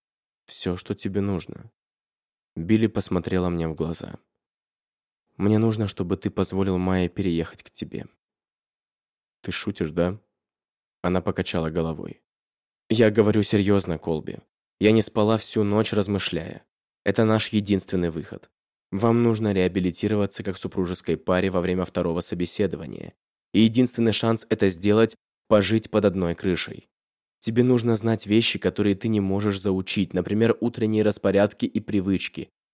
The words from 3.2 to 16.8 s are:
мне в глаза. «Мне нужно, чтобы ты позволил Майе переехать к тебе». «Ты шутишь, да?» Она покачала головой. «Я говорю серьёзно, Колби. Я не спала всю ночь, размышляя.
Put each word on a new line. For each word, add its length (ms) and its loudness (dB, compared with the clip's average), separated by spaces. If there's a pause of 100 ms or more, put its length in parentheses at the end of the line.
мне 200 -2
в 60 -6
глаза. 440 -8 (1200)
«Мне 220 4
нужно, 300 0
чтобы 280 -4
ты 140 -4
позволил 480 -2
Майе 300 0
переехать 540 -4
к 80 -20
тебе». 360 -12 (1400)
«Ты 100 -8
шутишь, 380 -4
да?» 280 -2 (840)
Она 180 0
покачала 500 -4
головой. 520 -6 (640)
«Я 220 6
говорю 320 4
серьёзно, 560 2
Колби. 400 -6 (420)
Я 120 6
не 100 4
спала 340 2
всю 280 -2
ночь, 280 0
размышляя. 720 -4 (400)